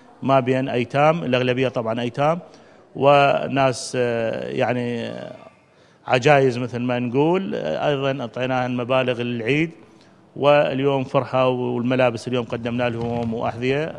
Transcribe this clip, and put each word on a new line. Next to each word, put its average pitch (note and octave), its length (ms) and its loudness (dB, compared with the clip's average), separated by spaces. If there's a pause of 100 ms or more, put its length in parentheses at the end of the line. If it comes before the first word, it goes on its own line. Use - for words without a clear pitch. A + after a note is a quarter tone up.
(220)
ما C3+ 180 4
بين C3 280 0
أيتام، C#3+ 560 2
الأغلبية B2+ 440 0
طبعًا A#2 320 -4
أيتام، C#3+ 380 0 (580)
وناس، C3+ 1000 4
آه، A#2 520 -2
يعني A#2+ 680 -4 (920)
عجايز C3 520 4
مثل B2 200 -6
ما B2 200 -2
نقول. D3 560 0
آه، - 340 -2
أيضًا C#3 320 -2
أعطيناهم B2 560 -4
مبالغ B2 460 0
للعيد، A#2+ 480 -2 (680)
واليوم C#3 680 2
فرحة، B2+ 440 0
والملابس B2 800 0
اليوم A#2+ 160 -2
قدمنا A#2+ 440 -4
لهم A#2 460 -4
وأحذية. B2 640 -4